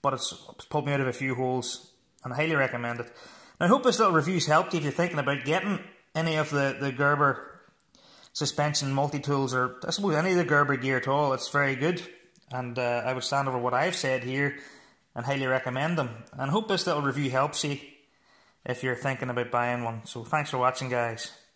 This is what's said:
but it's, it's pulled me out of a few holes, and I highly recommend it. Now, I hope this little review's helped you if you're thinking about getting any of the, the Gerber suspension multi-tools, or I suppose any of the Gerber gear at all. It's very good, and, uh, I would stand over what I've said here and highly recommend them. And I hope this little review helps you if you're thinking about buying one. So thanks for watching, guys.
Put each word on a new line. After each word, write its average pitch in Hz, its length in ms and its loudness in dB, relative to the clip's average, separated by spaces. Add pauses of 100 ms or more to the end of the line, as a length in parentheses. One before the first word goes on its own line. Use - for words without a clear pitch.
but 135 140 0
it's, - 180 -4 (220)
it's - 100 -16
pulled 143 220 -2
me 143 60 0
out 139 80 2
of 131 60 0
a 120 60 -2
few 131 220 -4
holes, 127 560 -4 (320)
and 123 100 -8
I 123 40 -6
highly 160 180 0
recommend 120 440 0
it. 120 120 -10 (480)
Now, 175 80 4
I - 20 6
hope 269 140 6
this - 160 4
little 202 140 6
review's 156 340 2
helped 165 260 4
you 170 60 0
if 143 40 -4
you're 143 80 0
thinking 170 280 0
about 135 260 0
getting 185 340 0 (360)
any 160 200 0
of 151 140 0
the, 139 300 2
the 139 120 0
Gerber 143 720 2 (720)
suspension 143 580 0
multi-tools, 139 640 0
or 127 320 0
I - 60 -2
suppose 202 240 0
any 170 160 2
of 180 60 4
the 175 60 4
Gerber 143 320 4
gear 131 220 0
at 123 100 -2
all. 139 260 2
It's - 160 -4
very 139 260 2
good, 170 260 0 (500)
and, 123 280 -6
uh, 120 260 0
I 131 80 0
would 127 100 -4
stand 139 240 0
over 127 120 -2
what 120 160 0
I've 175 200 2
said 131 280 -2
here 135 340 -2 (580)
and 117 120 -6
highly 139 180 0
recommend 131 540 0
them. 127 100 0 (220)
And 135 100 -8
I 135 60 -2
hope 214 220 0
this 190 180 0
little 147 160 0
review 135 260 0
helps 135 340 0
you 143 140 -2 (880)
if 123 180 -4
you're 127 120 0
thinking 131 340 -4
about 120 220 -4
buying 120 320 0
one. 113 220 -6
So 117 180 -12
thanks 147 260 -2
for 135 80 -4
watching, 127 320 2
guys. 120 420 -2 (240)